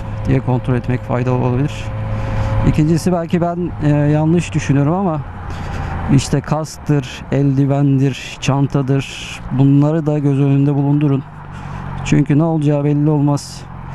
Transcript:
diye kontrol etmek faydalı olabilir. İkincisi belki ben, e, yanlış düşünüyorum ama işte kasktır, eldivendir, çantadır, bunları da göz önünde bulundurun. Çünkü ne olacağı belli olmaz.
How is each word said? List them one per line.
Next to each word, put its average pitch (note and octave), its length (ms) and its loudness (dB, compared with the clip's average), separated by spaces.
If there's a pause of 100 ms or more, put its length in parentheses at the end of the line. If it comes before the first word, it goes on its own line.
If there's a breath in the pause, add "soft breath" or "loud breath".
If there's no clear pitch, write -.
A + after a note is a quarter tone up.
(260)
diye C3+ 140 2
kontrol B2 340 0
etmek B2 280 -2
faydalı B2 320 -2
olabilir. B2 500 -2 (840 loud breath)
İkincisi D#3+ 440 2
belki E3+ 280 0
ben, E3+ 300 -2 (140)
e, D3 40 2
yanlış D3+ 680 2
düşünüyorum C#3+ 400 2
ama F3+ 260 -2 (920 loud breath)
işte C#3 260 2
kasktır, D3 800 -4 (100)
eldivendir, C#3 1080 2
çantadır, C3+ 1000 -2 (180)
bunları C#3+ 480 4
da D3+ 120 2
göz C#3 220 2
önünde C#3 340 4
bulundurun. C#3+ 480 2 (840 loud breath)
Çünkü D3 340 2
ne D#3+ 60 4
olacağı D3+ 400 0
belli D3 260 2
olmaz. C#3+ 520 0 (320 loud breath)